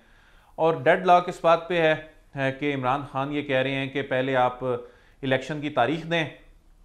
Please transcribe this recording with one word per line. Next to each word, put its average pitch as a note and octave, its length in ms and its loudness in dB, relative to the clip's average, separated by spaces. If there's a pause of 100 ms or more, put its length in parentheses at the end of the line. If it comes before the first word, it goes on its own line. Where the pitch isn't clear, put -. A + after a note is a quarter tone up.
(580)
और D#3+ 260 0
डेडलॉक F3+ 460 6
इस - 140 -12
बात E3 260 4
पे F3 100 0
है, D#3 340 0 (220)
है C3+ 160 0
कि C#3+ 200 -2
इमरान C3+ 420 -2
खान C#3 180 -4
ये D3 100 -4
कह C3+ 200 0
रहे C3+ 120 -2
हैं C3+ 200 -4
कि C#3+ 80 -2
पहले C3 320 -2
आप B2 260 2 (640)
इलेक्शन C3+ 380 -2
की D3 80 -6
तारीख D3 360 0
दें, E3 200 -2 (600)